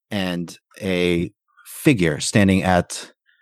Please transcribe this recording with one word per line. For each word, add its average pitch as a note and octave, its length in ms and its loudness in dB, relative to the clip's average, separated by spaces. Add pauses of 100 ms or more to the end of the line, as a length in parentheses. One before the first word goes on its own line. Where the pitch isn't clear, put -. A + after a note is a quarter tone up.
(100)
and F2+ 480 -6 (220)
a F2 500 0 (340)
figure F2 540 0
standing F#2+ 440 2
at - 500 -2 (300)